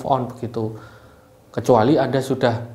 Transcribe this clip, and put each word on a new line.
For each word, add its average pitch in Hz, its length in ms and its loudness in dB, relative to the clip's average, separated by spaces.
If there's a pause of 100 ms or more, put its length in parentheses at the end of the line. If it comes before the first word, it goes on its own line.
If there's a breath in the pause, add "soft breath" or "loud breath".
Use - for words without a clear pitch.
on 123 240 -2
begitu? 110 480 -8 (720 loud breath)
Kecuali 120 480 4
Anda 131 240 0
sudah, 123 320 0 (200)